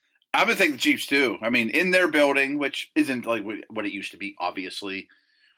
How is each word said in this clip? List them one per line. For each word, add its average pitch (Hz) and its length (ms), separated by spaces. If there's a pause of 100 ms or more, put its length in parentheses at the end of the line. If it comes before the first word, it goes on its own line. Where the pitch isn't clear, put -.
(340)
I'm 170 120
gonna 220 120
take 180 140
the 127 60
Chiefs 135 280
too. 135 340
I 110 80
mean, 117 220
in 180 200
their 180 160
building, 143 520
which 143 360
isn't 135 300
like 113 200
wh-, 104 300
what 107 120
it 95 80
used 95 160
to 90 80
be, 98 200
obviously. 92 720 (500)